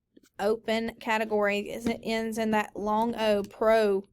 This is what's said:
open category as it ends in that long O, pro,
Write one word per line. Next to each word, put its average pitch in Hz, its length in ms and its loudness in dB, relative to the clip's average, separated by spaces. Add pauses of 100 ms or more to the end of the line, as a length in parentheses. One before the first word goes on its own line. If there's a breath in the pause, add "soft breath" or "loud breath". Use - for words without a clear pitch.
(380)
open 226 640 0
category 214 720 0
as 233 160 -8
it 226 160 -2
ends 226 360 -4
in 220 140 0
that 214 240 0
long 214 400 0
O, 214 260 2
pro, 208 720 2